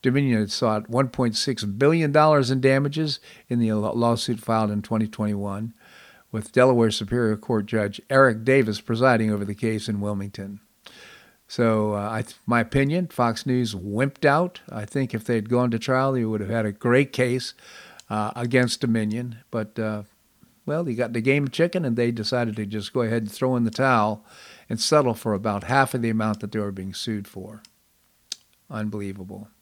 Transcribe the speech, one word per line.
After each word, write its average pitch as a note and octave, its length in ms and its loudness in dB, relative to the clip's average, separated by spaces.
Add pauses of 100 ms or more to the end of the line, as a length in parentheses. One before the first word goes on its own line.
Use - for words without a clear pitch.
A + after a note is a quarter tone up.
Dominion C3 360 2
had G#2 120 -2
sought G#2+ 360 -2
one B2+ 200 0
point A#2+ 280 -2
six - 280 -4
billion C#3+ 480 2
dollars D3+ 400 6
in C3 100 0
damages C#3+ 580 2 (280)
in B2 100 -2
the A2+ 160 2
law-, G#2+ 200 0
lawsuit A#2 460 0
filed A2 300 0
in G#2 140 -4
twenty A2 240 -2
twenty-one, G#2 640 -4 (580)
with G#2+ 200 -6
Delaware B2 400 6
Superior A2 460 0
Court G#2+ 280 -2
Judge G#2 420 -2
Eric B2+ 360 4
Davis A#2+ 380 2
presiding A2+ 500 2
over G2+ 140 -2
the G2 100 -6
case A2 340 -4
in G#2 100 -2
Wilmington. G2+ 600 -6 (880)
So, A2 460 0
uh, G#2 180 -4
I A2 100 -4
th-, - 140 -10 (100)
my A#2+ 140 2
opinion, C#3 480 0
Fox A#2+ 400 -2
News B2 260 0
wimped G#2 520 -4
out. E3 440 2
I G#2+ 160 -8
think C3+ 280 -4
if A2 100 -6
they'd A2+ 260 -2
gone B2 220 2
to A2+ 80 -2
trial, C3 320 0
they B2 140 0
would G#2+ 160 -2
have G2+ 100 -6
had A2+ 160 0
a G2+ 40 -2
great B2+ 420 4
case, B2 420 -2 (560)
uh, G#2+ 240 -2
against B2 460 2
Dominion. A2+ 560 -2 (120)
But, A2 300 -6
uh, G#2+ 240 -4 (600)
well, D#3+ 180 -4
they C3 120 -4
got A#2 180 -2
the A#2+ 80 -2
game C#3 220 2
of C3+ 80 -4
chicken, F3 340 0
and A#2 100 0
they A#2+ 160 2
decided A#2 440 -2
to G#2+ 100 -4
just G2+ 260 -8
go B2 120 0
ahead A2+ 180 0
and G#2 100 -6
throw C3 240 0
in A#2+ 100 2
the A2 60 0
towel A2 540 0 (420)
and A2+ 140 -6
settle C#3 320 2
for G#2+ 220 -4
about G2+ 300 -4
half C3 280 2
of B2+ 80 -2
the A#2 80 0
amount A2 300 0
that G2+ 120 -10
they A2 80 -4
were G2+ 120 -4
being F#2+ 220 -10
sued G#2 340 -6
for. G#2 340 -16 (1080)
Unbelievable. G2+ 760 -8 (140)